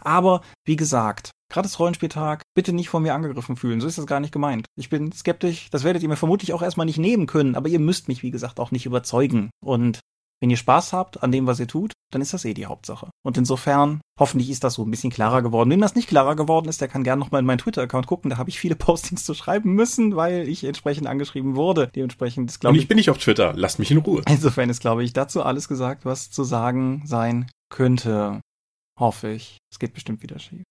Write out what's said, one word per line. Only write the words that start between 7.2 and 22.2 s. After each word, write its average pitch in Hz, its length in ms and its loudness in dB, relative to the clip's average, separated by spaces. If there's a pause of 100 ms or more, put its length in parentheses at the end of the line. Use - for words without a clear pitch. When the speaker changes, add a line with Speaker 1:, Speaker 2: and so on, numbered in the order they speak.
Speaker 1:
können. 139 280 2
Aber 143 140 -2
ihr 170 100 2
müsst 160 300 0
mich, 127 140 -4
wie 127 100 -6
gesagt, 123 260 -10
auch 120 140 -6
nicht 127 140 -4
überzeugen. 120 640 0 (140)
Und 120 360 0 (400)
wenn 127 100 2
ihr 120 60 4
Spaß 131 360 2
habt 185 300 -4
an 127 100 2
dem, 131 140 2
was 123 140 0
ihr 120 80 -6
tut, 190 240 -4 (180)
dann 131 100 -4
ist 143 140 -6
das 185 100 -8
eh 113 80 -4
die 101 140 -10
Hauptsache. - 420 -14 (160)
Und 127 140 -2
insofern, 143 640 2 (180)
hoffentlich 131 320 2
ist 131 140 -4
das 120 100 0
so 117 100 -4
ein 107 60 -2
bisschen 117 200 -4
klarer 117 300 2
geworden. 117 300 4
Wem 180 100 6
das 208 140 4
nicht 240 140 0
klarer 147 280 4
geworden 160 320 2
ist, 160 120 -6
der 139 80 -2
kann 139 160 -4
gerne 131 160 0
nochmal 139 200 0
in 127 60 2
meinen 127 120 4
Twitter-Account 127 480 -2
gucken. 175 240 -2
Da 123 60 -4
habe 170 140 -6
ich - 80 -10
viele 165 180 -2
<laughs> - 0 -
Postings - 480 0
zu - 80 -4
schreiben 190 400 0
müssen, 220 420 2
weil 170 340 0
ich - 160 -6
entsprechend 143 420 -4
angeschrieben 135 500 -4
wurde. 156 380 2
Dementsprechend 127 560 -4